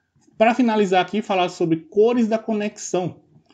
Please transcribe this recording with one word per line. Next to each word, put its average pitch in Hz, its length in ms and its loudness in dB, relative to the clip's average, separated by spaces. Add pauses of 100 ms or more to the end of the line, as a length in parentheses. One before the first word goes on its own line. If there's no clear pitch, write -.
(360)
Pra 233 180 2
finalizar 208 500 2
aqui, 202 180 -4
falar 180 260 0
sobre 165 300 -2
cores 226 500 2
da 220 100 0
conexão. 208 840 -6 (320)